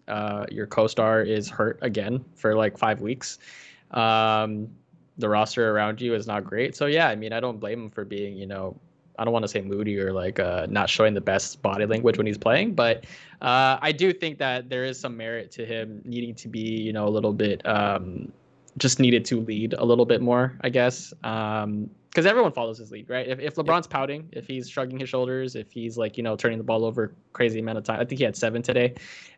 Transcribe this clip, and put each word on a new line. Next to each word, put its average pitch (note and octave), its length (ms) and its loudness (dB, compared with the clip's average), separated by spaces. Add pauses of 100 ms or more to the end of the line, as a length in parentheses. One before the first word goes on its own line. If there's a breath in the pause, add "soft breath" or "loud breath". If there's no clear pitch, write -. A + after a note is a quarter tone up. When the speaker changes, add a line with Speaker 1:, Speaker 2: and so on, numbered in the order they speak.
Speaker 1:
Uh, G#2+ 420 -4
your G#2 160 -8
co-star A2 580 4
is G#2+ 260 -2
hurt A2 320 0
again A2+ 420 -2 (120)
for, A2 200 2
like, A2 220 2
five A2+ 240 0
weeks. B2 360 -6 (540 loud breath)
Um, A2 800 2 (480)
the A2+ 120 0
roster A2 460 2
around G#2+ 260 0
you A#2 140 0
is G#2 100 -2
not G#2 180 -4
great. A#2+ 320 -2
So, D3 120 0
yeah, D#3 200 4
I A2 80 0
mean, G#2+ 160 -6
I A2+ 100 -4
don't A#2 180 -4
blame A2 240 -6
him G#2+ 80 -12
for G#2 140 -8
being, G2+ 300 -6
you F#2+ 120 -10
know, F#2+ 280 -8 (440)
I A2+ 60 -2
don't A#2 80 2
wanna A2 160 0
say G2+ 120 -2
moody G2+ 380 -2
or, F#2+ 120 0
like, F#2+ 280 -2
uh, F2+ 280 0
not G2+ 220 0
showing G#2+ 240 4
the G2 80 -2
best - 400 0
body G#2 240 0
language A2+ 320 4
when A2 80 2
he's G2+ 140 -2
playing, E3+ 340 2
but, A#2 320 2 (360 loud breath)
uh, C3 400 4
I D#3 100 0
do F3 220 2
think D#3+ 260 -6
that B2+ 300 -2
there B2+ 140 -2
is C3 140 -4
some B2 200 -8
merit A2+ 340 -8
to A2+ 140 -10
him A2 400 -8
needing A#2+ 300 -6
to A#2 120 -16
be, A2 140 -6
you A2 300 -4
know, G#2+ 160 -2
a - 20 2
little G#2+ 240 2
bit, G#2 340 0
um, G2+ 640 -2 (460)
just B2+ 220 2
needed A#2+ 260 6
to A#2 160 0
lead A2 320 -4
a - 100 -4
little A#2+ 220 6
bit A#2 160 4
more, B2 400 2
I C3 80 -2
guess. B2 440 0 (100)
Um, G#2+ 680 -4 (260)
'cause E3 100 6
everyone G#3 280 6
follows A2+ 260 -4
his A2 100 -18
lead, A2 200 -16
right? B2+ 180 -4
If, C3 120 -4
if C#3+ 180 -6
Speaker 2:
Yep. D#3 100 0
Speaker 1:
LeBron's E3+ 200 2
pouting, C#3+ 440 -4
if - 160 -12
he's C3 220 -8
shrugging C3 280 -6
his C3 120 -6
shoulders, B2+ 460 -2
if A2 160 -12
he's, A#2 260 -8
like, A2 200 -2
you A#2+ 60 -2
know, A2 120 -2
turning A#2 220 0
the A2 60 -6
ball A2+ 200 2
over A2+ 300 -2 (200)
crazy A2+ 260 2
amount A2+ 180 -4
of G#2 60 -6
time, A2 160 0
I B2 60 0
think C3 120 -6
he C3+ 60 0
had A2 120 2
seven A#2 280 -2
today. B2 320 2 (420 loud breath)